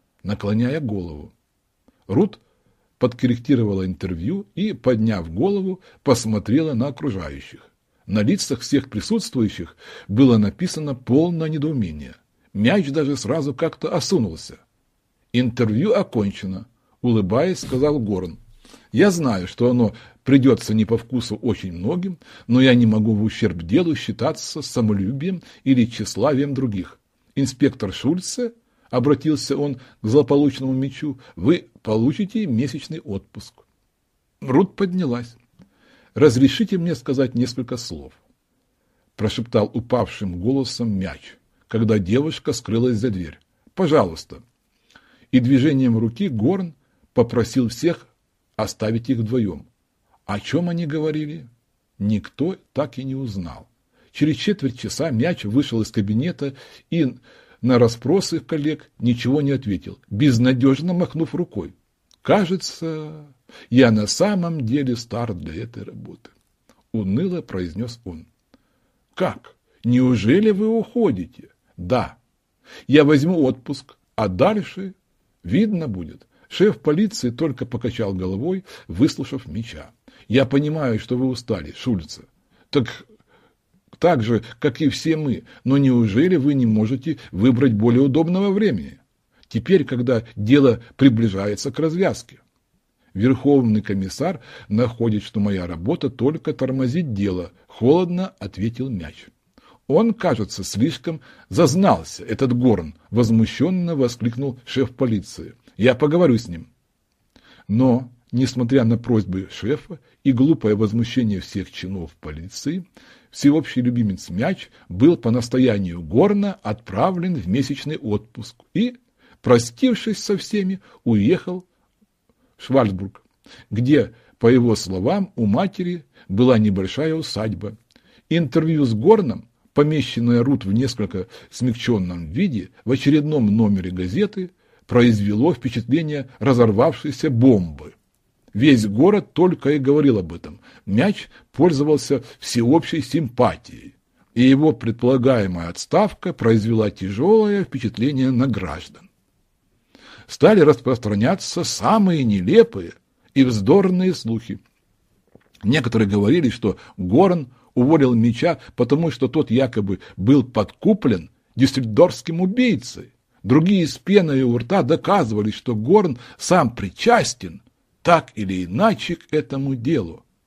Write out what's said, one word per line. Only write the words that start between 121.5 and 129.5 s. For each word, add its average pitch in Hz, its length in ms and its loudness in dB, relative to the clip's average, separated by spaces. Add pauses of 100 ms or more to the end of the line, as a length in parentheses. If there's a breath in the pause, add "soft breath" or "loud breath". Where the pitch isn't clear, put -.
в - 80 -20
Швальцбург, 101 580 0 (480 loud breath)
где, 123 420 2 (240 soft breath)
по 117 100 2
его 120 280 6
словам, 107 600 -2
у 117 100 -2
матери 175 600 -2 (220 soft breath)
была 120 320 4
небольшая 107 560 0
усадьба. 107 640 -8 (520 soft breath)
Интервью 160 560 0
с 113 80 0
Горном, 135 560 2 (240)